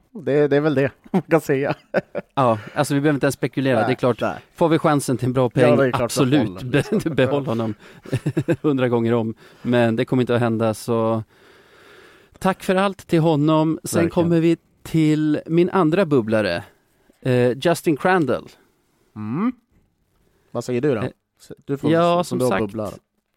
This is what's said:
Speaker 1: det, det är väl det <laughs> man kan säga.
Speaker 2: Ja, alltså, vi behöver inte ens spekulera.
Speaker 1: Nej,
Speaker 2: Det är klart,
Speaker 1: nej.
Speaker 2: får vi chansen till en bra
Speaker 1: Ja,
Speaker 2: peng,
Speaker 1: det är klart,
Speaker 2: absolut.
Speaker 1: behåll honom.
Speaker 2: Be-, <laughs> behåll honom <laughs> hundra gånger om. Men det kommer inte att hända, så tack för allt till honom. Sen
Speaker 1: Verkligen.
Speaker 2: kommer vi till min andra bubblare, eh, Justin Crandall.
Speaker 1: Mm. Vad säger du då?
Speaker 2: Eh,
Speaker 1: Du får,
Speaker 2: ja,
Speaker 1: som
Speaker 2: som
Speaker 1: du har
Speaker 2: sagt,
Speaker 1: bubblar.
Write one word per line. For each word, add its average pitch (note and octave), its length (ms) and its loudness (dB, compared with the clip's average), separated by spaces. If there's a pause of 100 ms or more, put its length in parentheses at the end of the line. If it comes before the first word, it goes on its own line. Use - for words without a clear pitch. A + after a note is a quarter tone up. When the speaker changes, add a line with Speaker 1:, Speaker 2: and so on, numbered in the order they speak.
(100)
Speaker 1:
det, D3 380 0
det C#3+ 80 2
är C#3+ 40 2
väl D3+ 140 0
det C3+ 160 0 (100)
<laughs> - 100 -20
man F3 120 0
kan D#3+ 180 2
säga. C#3+ 340 -2 (600)
Speaker 2:
Ja, A#2+ 240 2 (160)
alltså, D3 200 -2
vi C#3+ 60 0
behöver D3 160 2
inte C#3 100 -2
ens C3+ 80 -2
spekulera. C3+ 440 -2
Speaker 1:
Nej, G#2+ 80 0
Speaker 2:
Det B2+ 60 0
är - 20 -4
klart, A#2+ 260 -2
Speaker 1:
nej. G#2 160 -4 (180)
Speaker 2:
får F3 140 2
vi D#3 100 2
chansen D3 380 0
till A#2+ 100 -4
en B2+ 60 -2
bra C3 100 0 (120)
Speaker 1:
Ja, C#3 120 0
Speaker 2:
peng, D3 100 6
Speaker 1:
det C#3 100 4
är B2+ 40 0
klart, B2+ 120 0
Speaker 2:
absolut. A#2+ 600 0
Speaker 1:
behåll C3 40 -10
honom. C3 360 0
Speaker 2:
Be-, - 80 -4
<laughs> D3 40 -6
behåll C3+ 320 0
honom A2+ 280 -2 (480)
<laughs> D3 400 -2
hundra C3 260 0
gånger A#2 260 0
om. A2+ 200 -2 (280)
Men A#2+ 340 2
det B2 80 0
kommer C3 180 0
inte A#2+ 120 0
att A#2 60 2
hända, A2+ 340 0
så A2+ 480 -2 (1160)
tack F#3+ 240 -2
för F#3+ 120 0
allt G3 320 -2
till E3+ 140 2
honom. D#3 640 2
Sen - 180 -6
Speaker 1:
Verkligen. E3 80 0 (140)
Speaker 2:
kommer E3+ 160 2
vi E3 160 2 (260)
till D3+ 640 0
min E3+ 240 2
andra F3 360 2
bubblare, G#2+ 580 0 (560)
eh, B2 380 2
Justin E3 380 0
Crandall. E3+ 520 0 (680)
Speaker 1:
Mm. C3 360 -4 (1000)
Vad A#2 140 -6
säger A#2+ 160 -4
du C#3+ 140 0
då? G#2+ 80 -2
Speaker 2:
Eh, B2+ 60 -4 (560)
Speaker 1:
Du C#3 120 -6
får, D3+ 160 -2
Speaker 2:
ja, E3+ 240 2
Speaker 1:
som F3 80 0
Speaker 2:
som - 140 -4
Speaker 1:
du B2+ 60 0
har B2+ 60 2
Speaker 2:
sagt, - 100 0
Speaker 1:
bubblar. G#2 320 -6 (440)